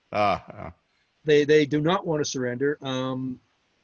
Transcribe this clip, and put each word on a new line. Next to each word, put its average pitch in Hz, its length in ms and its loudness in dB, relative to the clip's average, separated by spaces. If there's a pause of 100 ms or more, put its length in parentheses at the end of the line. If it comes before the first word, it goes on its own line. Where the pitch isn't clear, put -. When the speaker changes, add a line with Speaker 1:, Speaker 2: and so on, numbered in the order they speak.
(120)
Speaker 1:
Ah, 101 400 0
ah. 92 200 -14 (520)
Speaker 2:
They, 147 200 4
they 151 220 4
do 147 140 0
not 180 260 0
wanna 151 180 -2
surrender. 127 580 -4
Um, 131 560 -6 (460)